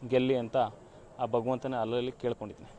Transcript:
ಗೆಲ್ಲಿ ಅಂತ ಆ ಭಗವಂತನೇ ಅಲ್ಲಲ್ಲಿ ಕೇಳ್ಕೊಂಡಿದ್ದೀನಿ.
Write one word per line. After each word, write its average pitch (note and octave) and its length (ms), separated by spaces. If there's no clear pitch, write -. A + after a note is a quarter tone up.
ಗೆಲ್ಲಿ C3 300
ಅಂತ A#2 140
ಆ B2 40
ಭಗವಂತನೇ B2 480
ಅಲ್ಲಲ್ಲಿ B2 300
ಕೇಳ್ಕೊಂಡಿದ್ದೀನಿ. A2 560